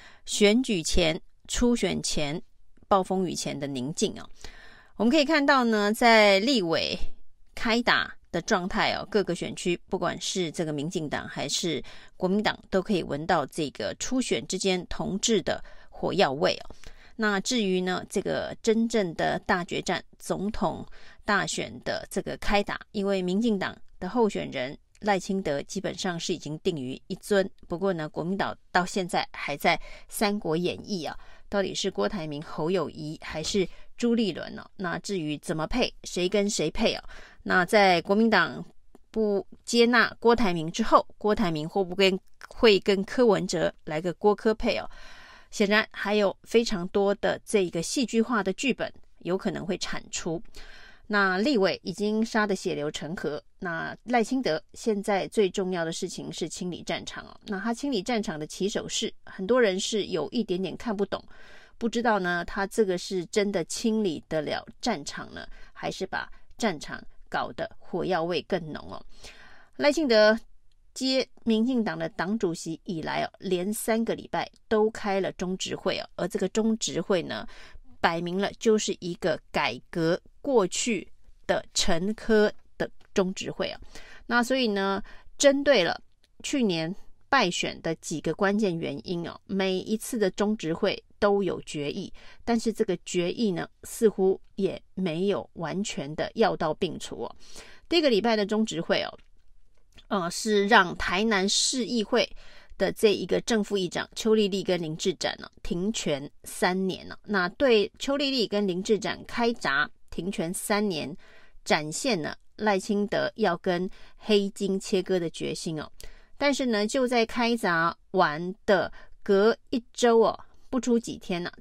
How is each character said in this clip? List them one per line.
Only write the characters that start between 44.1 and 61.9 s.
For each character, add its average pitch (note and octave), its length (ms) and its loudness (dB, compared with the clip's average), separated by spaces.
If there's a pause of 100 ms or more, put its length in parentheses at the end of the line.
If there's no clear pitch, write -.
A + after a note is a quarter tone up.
郭 G#3 180 2
柯 G#3+ 220 0
配 A3 220 0
哦？ - 120 -6 (640)
显 G#3 160 2
然 G#3 240 4
还 G#3 260 -2
有 G3+ 260 2
非 A#3 200 4
常 G3 260 -2
多 G3+ 260 2
的 F#3+ 280 -2
这 F#3+ 280 0
个 E3+ 100 -4
戏 B3+ 240 -2
剧 A3+ 160 0
化 A3 220 0
的 F#3+ 100 0
剧 C4 180 -2
本 E3+ 220 -4 (280)
有 E3+ 160 -2
可 F#3+ 140 -2
能 C#3+ 140 -4
会 F3+ 140 -4
产 - 220 -4 (100)
出。 E3 300 -6 (680)
那 G3 320 2
立 C4 180 4
委 F#3+ 260 2
已 D#3+ 80 -8
经 G#3+ 320 0
杀 A3 240 0
得 G3+ 80 0
血 F3+ 200 -4
流 D3 160 -4
成 D#3+ 260 -8
河， D3 260 -6 (160)
那 E3 460 -6
赖 A#3+ 180 2
清 C4 200 -2
德 D#3 200 0 (120)
现 G#3 280 -2
在 G3 260 0
最 G3+ 200 4
重 F#3 240 -2
要 E3+ 140 -2
的 E3 40 -4
事 F3+ 160 -6
情 D3+ 240 -10
是 E3+ 160 -6
清 F3+ 240 -8
理 - 120 -10
战 - 240 -6
场 - 180 -12
哦。 - 100 -20 (120)
那 G3+ 120 -6
他 A3+ 140 -2
清 C#4+ 180 -4
理 A3+ 120 0
战 A#3 200 -2
场 E3+ 160 -6
的 D3+ 80 -8
起 F#3 220 -4
手 G#3+ 180 -4
式， F#3 240 -4 (140)
很 - 220 -10
多 A#3+ 120 4
人 G3 220 4
是 G#3 280 -2
有 D#3+ 200 -2
一 A#3 160 -2
点 F3+ 160 -2
点 F#3+ 160 -4
看 A3+ 180 -4
不 G3+ 120 -2
懂， - 180 -4 (540)
不 A#3 100 -2
知 A3+ 140 -2